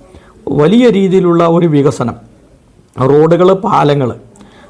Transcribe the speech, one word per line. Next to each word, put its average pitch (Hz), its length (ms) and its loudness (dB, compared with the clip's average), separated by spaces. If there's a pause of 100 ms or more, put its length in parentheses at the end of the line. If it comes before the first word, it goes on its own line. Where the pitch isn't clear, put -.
(500)
വലിയ 202 400 2
രീതിയിലുള്ള 180 580 0
ഒരു 170 200 0
വികസനം, 139 480 -2 (840)
റോഡുകൾ, 160 520 2
പാലങ്ങൾ, 143 640 -2 (540)